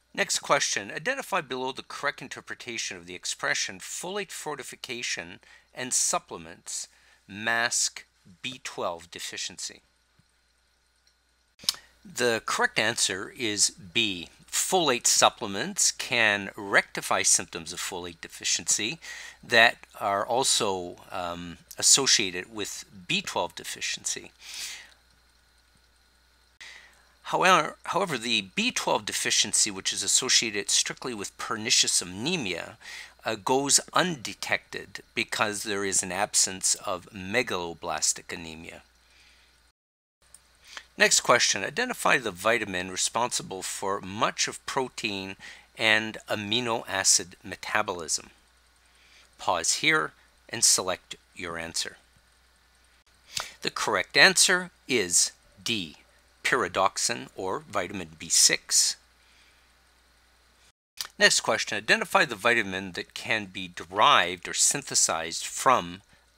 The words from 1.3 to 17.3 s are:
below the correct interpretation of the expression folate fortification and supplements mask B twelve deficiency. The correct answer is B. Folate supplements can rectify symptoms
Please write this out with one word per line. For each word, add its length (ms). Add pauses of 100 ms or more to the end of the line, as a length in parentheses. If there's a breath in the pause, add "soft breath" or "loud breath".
below 280
the 140
correct 360
interpretation 760
of 100
the 80
expression 640
folate 540
fortification 1080 (340 soft breath)
and 220
supplements 920 (400 soft breath)
mask 760 (360)
B 240
twelve 460
deficiency. 720 (2250 loud breath)
The 440
correct 320
answer 580
is 320
B. 640 (200)
Folate 560
supplements 840
can 640
rectify 640
symptoms 500